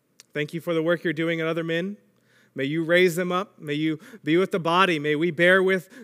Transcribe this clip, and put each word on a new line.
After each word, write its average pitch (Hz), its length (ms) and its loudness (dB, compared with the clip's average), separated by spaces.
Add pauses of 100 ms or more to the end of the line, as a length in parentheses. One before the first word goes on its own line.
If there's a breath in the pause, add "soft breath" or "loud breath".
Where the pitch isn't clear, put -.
(340)
Thank 151 200 -6
you 165 60 -8
for 170 140 -4
the 160 100 0
work 165 220 -2
you're 165 80 -2
doing 165 260 -4
in 160 80 -4
other 165 160 -4
men. 170 340 -6 (560 soft breath)
May 135 120 -6
you 160 180 -2
raise 175 320 4
them 180 160 -4
up. 185 280 -6
May 147 160 -6
you 156 220 -2 (280 loud breath)
be 156 100 2
with 185 160 2
the 196 80 -2
body. 170 400 2
May 151 160 -2
we 170 160 -2
bear 180 320 4
with 190 260 -2 (140 loud breath)